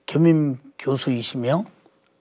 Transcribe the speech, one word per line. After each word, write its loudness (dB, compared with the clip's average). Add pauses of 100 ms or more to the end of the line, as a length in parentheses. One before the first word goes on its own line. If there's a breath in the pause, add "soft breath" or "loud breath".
겸임 2 (220)
교수이시며 -4 (560)